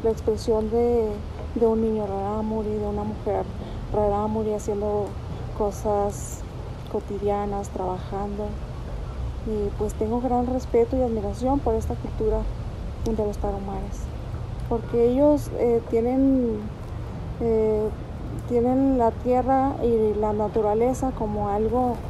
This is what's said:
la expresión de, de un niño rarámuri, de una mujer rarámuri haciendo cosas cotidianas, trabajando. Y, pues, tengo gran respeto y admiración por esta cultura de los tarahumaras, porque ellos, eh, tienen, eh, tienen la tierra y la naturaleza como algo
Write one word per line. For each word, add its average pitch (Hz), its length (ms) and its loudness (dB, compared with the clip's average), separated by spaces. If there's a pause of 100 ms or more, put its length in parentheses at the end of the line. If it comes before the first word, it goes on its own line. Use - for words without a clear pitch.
la 226 60 4
expresión 220 600 0
de, 233 380 2 (480)
de 233 100 4
un 220 160 4
niño 214 240 0
rarámuri, 214 680 -2
de 208 160 -2
una 208 160 -2
mujer 202 420 -2 (480)
rarámuri 214 600 2
haciendo 208 520 -2 (520)
cosas 202 840 0 (500)
cotidianas, 202 760 -2
trabajando. 202 800 -4 (1000)
Y, 208 220 0 (100)
pues, 214 160 0
tengo 226 260 0
gran 247 240 2
respeto 247 500 2
y 254 60 4
admiración 226 580 0
por 233 140 2
esta 226 220 0
cultura 220 460 0 (640)
de 220 200 0
los 208 140 -4
tarahumaras, 196 640 -4 (680)
porque 233 400 2
ellos, 285 480 4
eh, 233 320 4
tienen, 247 680 4 (840)
eh, 220 480 2 (580)
tienen 254 520 4
la 226 100 6
tierra 254 720 2
y 220 380 4
la 214 140 2
naturaleza 220 840 2
como 208 320 -2
algo 226 460 2 (140)